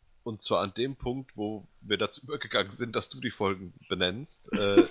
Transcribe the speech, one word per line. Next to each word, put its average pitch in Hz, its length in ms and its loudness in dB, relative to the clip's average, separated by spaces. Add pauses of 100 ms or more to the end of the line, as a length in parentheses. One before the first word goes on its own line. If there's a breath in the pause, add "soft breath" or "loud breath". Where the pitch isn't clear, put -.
(240)
Und 110 180 -8
zwar 92 200 2
an 98 140 -2
dem 131 200 -2
Punkt, 127 420 -6
wo 107 280 -4 (160)
wir 101 160 0
dazu - 260 -2
übergegangen 110 540 -2
sind, 113 180 -4
dass 113 140 0
du 131 100 -14
die 123 120 -4
Folgen 95 420 -2 (140)
benennst. 92 680 -2
Äh, 101 380 6